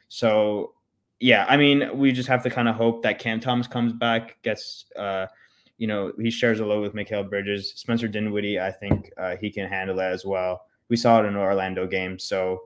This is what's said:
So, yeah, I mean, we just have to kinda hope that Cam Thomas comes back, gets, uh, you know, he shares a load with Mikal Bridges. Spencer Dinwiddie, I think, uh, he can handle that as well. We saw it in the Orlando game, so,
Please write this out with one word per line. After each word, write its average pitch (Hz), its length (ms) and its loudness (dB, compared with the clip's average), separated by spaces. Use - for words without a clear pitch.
So, 107 680 0
yeah, 117 280 6
I 143 100 6
mean, 143 380 4
we 135 160 4
just 127 160 -2
have 127 160 2
to 127 60 -2
kinda 117 240 2
hope 117 300 2
that 107 160 0
Cam 113 200 -4
Thomas 123 280 -2
comes 117 260 0
back, 117 480 -2
gets, - 440 -6
uh, 95 320 -4
you 113 80 -4
know, 104 340 -2
he 113 120 0
shares 117 280 2
a 110 60 -2
load 104 160 2
with 104 140 -6
Mikal 101 340 -4
Bridges. 98 460 -4
Spencer 117 320 -2
Dinwiddie, 104 520 -2
I 92 120 -2
think, 98 460 -4
uh, 92 180 -6
he 101 160 -6
can 98 180 -8
handle 95 280 -4
that 92 140 -2
as 95 140 -6
well. 92 400 -4
We 120 80 2
saw 117 240 6
it 104 60 0
in 101 60 -4
the 101 60 -2
Orlando 95 460 0
game, 92 320 -4
so, 92 480 -4